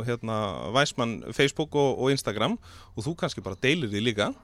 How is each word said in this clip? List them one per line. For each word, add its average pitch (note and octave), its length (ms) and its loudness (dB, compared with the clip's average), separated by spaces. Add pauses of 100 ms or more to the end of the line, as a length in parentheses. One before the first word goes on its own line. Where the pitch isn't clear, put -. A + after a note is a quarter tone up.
hérna, A2+ 360 -4 (340)
Væsmann B2 440 0 (120)
Facebook C#3+ 480 0
og, C#3 200 4
og C3 160 2
Instagram B2 460 0 (300)
og - 180 -8
þú E3 100 -2
kannski - 300 -4
bara F#2+ 100 -6
deilir C3+ 340 2
því G2+ 140 0
líka. A#2 260 2 (140)